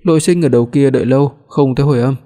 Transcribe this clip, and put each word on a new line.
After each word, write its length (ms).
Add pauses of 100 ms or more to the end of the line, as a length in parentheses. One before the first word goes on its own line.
Lộ 180
Trinh 220
ở 60
đầu 180
kia 240
đợi 140
lâu, 280 (140)
không 280
thấy 120
hồi 140
âm, 140 (120)